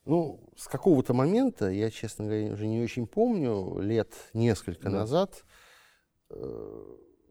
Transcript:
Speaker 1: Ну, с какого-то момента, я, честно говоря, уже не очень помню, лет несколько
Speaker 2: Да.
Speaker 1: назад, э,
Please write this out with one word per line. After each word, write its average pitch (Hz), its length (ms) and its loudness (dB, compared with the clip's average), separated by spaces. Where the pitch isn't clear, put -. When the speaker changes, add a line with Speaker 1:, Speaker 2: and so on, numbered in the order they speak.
Speaker 1:
Ну, 160 340 0
с - 120 -16
какого-то 135 460 4
момента, 175 540 2
я, 104 220 0
честно - 360 -10
говоря, 107 260 -2
уже 104 140 -4
не 110 160 -2
очень 117 240 -4
помню, 120 760 0
лет 107 320 0
несколько 113 560 0
Speaker 2:
Да. 98 100 0
Speaker 1:
назад, 151 440 -2
э, 53 540 -12